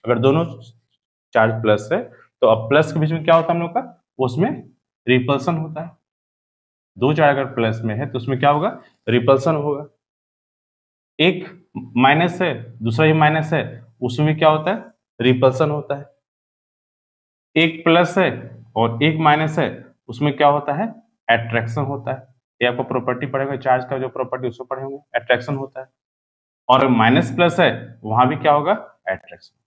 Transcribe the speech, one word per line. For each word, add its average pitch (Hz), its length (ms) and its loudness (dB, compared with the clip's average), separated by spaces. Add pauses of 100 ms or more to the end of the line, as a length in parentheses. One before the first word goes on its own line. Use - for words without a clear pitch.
अगर 117 140 0
दोनों 143 260 2 (880)
चार्ज 113 280 2
प्लस 107 320 0
है, 233 100 -2 (380)
तो 123 60 4
अब 110 220 2
प्लस 151 240 2
के 165 60 -2
बीच 151 120 0
में 165 120 -6
क्या 165 120 4
होता 165 180 2
है - 20 0
हम 170 60 -2
लोग 170 100 -6
का? - 340 -8 (140)
उसमें 131 500 -2 (380)
रिपल्सन 131 500 0
होता 156 240 -10
है। 170 100 -16 (1040)
दो 131 160 2
चार्ज 147 240 4
अगर 131 160 -4
प्लस 113 300 -2
में 107 120 -4
है, 139 140 -6
तो 135 80 -8
उसमें 131 220 -4
क्या 143 100 4
होगा? 151 320 -2 (280)
रिपल्सन 131 460 2
होगा। 147 320 -6 (1300)
एक 180 480 -2 (100)
माइनस 147 640 0
है, 143 420 -6
दूसरा 113 220 2
ही 156 80 4
माइनस 156 400 2
है, - 320 -6 (160)
उसमें 151 360 0
क्या 160 120 6
होता 156 220 0
है? 226 140 -6 (360)
रिपल्सन 127 480 2
होता 147 260 -6
है। 143 160 -18 (1400)
एक 165 280 2
प्लस 170 340 4
है 156 420 -2 (160)
और 113 280 0
एक 156 160 2
माइनस 156 400 2
है, - 260 -4 (220)
उसमें 139 300 -2
क्या 147 100 4
होता 143 260 0
है? 208 160 -4 (400)
Attraction 113 520 -2
होता 131 300 -6
है। 131 160 -12 (340)
ये 120 60 2
आपको 123 160 -2
property 127 420 -4
पढ़े 135 200 -4
होंगे, 139 120 -6
charge 127 280 0
का 135 120 -6
जो 127 120 -6
property, 127 380 -8
उसको 117 160 -10
पढ़े 131 200 -8
होंगे, 135 140 -12 (180)
Attraction 120 400 -2
होता 135 260 -10
है। 135 60 -18 (840)
और 131 180 4
माइनस 120 480 2
प्लस 175 240 2
है, - 440 -2
वहां 113 240 2
भी 151 80 -2
क्या 151 160 0
होगा? 147 220 0 (340)
Attraction। - 600 -12